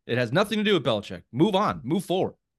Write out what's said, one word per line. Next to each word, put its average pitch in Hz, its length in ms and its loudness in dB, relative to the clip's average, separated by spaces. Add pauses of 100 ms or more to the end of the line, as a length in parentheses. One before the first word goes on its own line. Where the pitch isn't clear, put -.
It 120 120 -2
has 120 140 0
nothing 208 260 0
to 214 60 0
do 208 100 4
with 147 100 0
Belichick. 104 380 -2 (100)
Move 180 240 2
on, 170 280 0
move 165 200 -2
forward. 170 300 -2 (240)